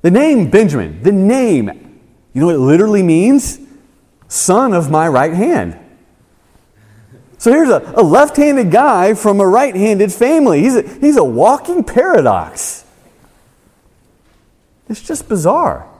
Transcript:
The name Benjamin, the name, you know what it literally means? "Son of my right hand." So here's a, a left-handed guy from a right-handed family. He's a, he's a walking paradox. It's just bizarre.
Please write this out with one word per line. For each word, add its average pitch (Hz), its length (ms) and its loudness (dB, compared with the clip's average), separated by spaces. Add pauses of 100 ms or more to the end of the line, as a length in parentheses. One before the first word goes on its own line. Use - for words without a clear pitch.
The 185 80 2
name 240 400 2
Benjamin, 120 540 -2
the 190 80 2
name, 196 880 -2 (340)
you 127 60 -6
know 160 80 2
what 170 80 0
it 139 40 -2
literally 190 440 2
means? 185 560 0 (680)
"Son 220 460 -2
of 170 160 -2
my 156 180 0
right 151 260 0
hand." 180 440 -4 (1600)
So 233 140 0
here's 294 180 2
a, - 260 -2
a 233 60 2
left-handed 285 680 2
guy 214 420 2
from 202 280 0
a 196 40 2
right-handed 208 680 0
family. 247 500 0
He's 247 160 0
a, - 40 0
he's 285 360 0
a 190 60 2
walking 240 600 0
paradox. 135 1000 -2 (2000)
It's 220 120 -12
just - 280 -12
bizarre. 202 580 -4 (120)